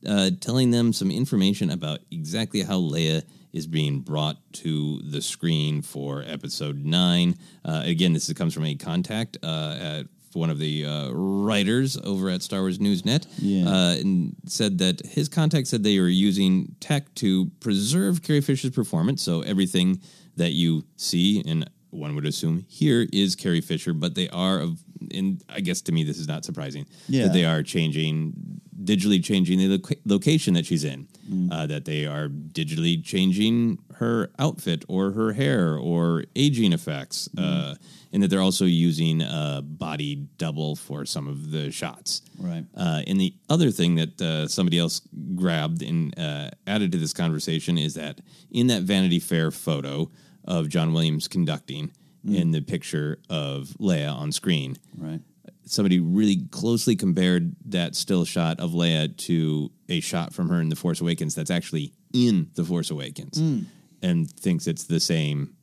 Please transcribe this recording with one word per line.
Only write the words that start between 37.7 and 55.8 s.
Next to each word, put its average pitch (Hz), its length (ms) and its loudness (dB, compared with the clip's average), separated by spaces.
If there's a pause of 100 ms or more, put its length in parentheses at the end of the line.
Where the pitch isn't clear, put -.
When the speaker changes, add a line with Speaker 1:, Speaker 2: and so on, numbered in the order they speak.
Speaker 1:
and 98 80 2
that 98 80 4
they're 95 120 4
also 95 240 4
using 82 560 4
a 73 440 -4
body 76 640 -6 (100)
double 78 380 -2
for 71 300 -10
some 69 220 -6
of 71 240 -8
the 73 200 -4
shots. - 500 -8 (160)
Speaker 2:
Right. 85 280 -6 (100)
Speaker 1:
Uh, 80 320 0
and 95 120 2
the 92 140 2 (160)
other 156 220 4
thing 85 240 4
that, 82 260 -2
uh, 78 260 -2
somebody 85 300 2
else 82 240 0 (340)
grabbed 82 460 0
and, 80 380 -2
uh, 73 320 -6 (160)
added 101 240 2
to 90 60 0
this 80 160 -2
conversation 80 640 0
is 76 180 -2
that 76 240 -10 (320)
in 120 160 2
that 107 160 2
Vanity 92 360 4
Fair 80 320 0
photo 71 580 -4 (360)
of 82 240 -2
John 80 240 0
Williams 80 340 0
conducting 76 640 -4 (340)
Speaker 2:
Mm. 98 160 0
Speaker 1:
and 82 120 2
the 78 80 0
picture 76 580 -4 (100)
of 69 520 -4
Leia 76 340 0
on 73 160 -6
screen, 71 460 -2 (200)
Speaker 2:
Right. 80 220 -8 (460)
Speaker 1:
somebody 92 340 2